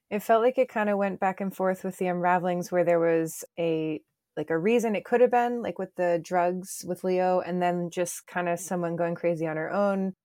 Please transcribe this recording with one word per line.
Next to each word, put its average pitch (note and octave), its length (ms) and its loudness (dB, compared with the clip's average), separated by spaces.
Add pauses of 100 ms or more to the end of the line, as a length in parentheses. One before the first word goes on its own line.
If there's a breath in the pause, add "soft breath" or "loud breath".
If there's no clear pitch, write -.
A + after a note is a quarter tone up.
(100)
It G#3 100 -4
felt A3+ 220 4
like B3+ 160 2
it B3+ 100 2
kinda G#3 280 0
went G3 240 -2
back F#3+ 200 -2
and G3 140 -6
forth F#3+ 300 -2
with F#3 140 -6
the F#3+ 80 -2
unravelings F3+ 680 0
where F3+ 120 4
there E3+ 160 4
was E3 440 0 (140)
a, D#3+ 440 -2 (340)
like, D#3 140 -6
a E3 80 0
reason A3 380 2
it F3 80 -6
could A#3+ 160 2
have B3 100 6
been, A#3+ 320 0
like, - 160 -6
with F#3 160 -8
the F3 280 0
drugs F3+ 640 -2
with F3 180 -6
Leo, F#3 360 2
and F3+ 220 -2
then F3 280 0
just - 360 -6
kinda F3 300 -2
someone F3 400 -4
going E3+ 180 -2
crazy E3+ 320 -2
on D#3 100 -4
her D#3 140 -4
own F#3+ 440 0 (100)